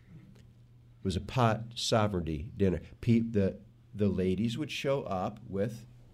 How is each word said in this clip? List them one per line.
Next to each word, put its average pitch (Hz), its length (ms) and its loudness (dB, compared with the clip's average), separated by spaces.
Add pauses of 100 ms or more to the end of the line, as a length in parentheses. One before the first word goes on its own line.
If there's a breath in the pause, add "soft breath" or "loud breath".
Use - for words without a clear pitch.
(160)
It - 880 -20
was 95 100 0
a 87 60 -2
pot 120 420 2 (140)
sovereignty 90 800 0
dinner. 90 240 2 (200 loud breath)
Pe-, 117 200 6
the, 104 380 0 (360)
the 104 140 2
ladies 92 500 0
would 151 120 -6
show 139 320 -2
up 98 440 -4
with 101 380 -4 (300)